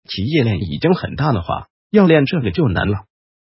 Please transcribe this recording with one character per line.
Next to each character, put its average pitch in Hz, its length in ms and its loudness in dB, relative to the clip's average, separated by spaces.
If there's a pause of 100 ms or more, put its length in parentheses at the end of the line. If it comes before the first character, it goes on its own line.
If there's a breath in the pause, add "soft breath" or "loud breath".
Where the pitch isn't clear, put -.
企 95 140 -6
业 147 200 2
链 110 140 0
已 78 220 -6
经 175 160 2
很 - 200 -6
大 147 160 0
的 98 100 -2
话， - 260 -8 (240)
要 202 160 6
练 156 180 4
这 170 140 -2
个 117 100 -2
就 143 180 0
难 92 200 -2
了。 101 180 -4 (400)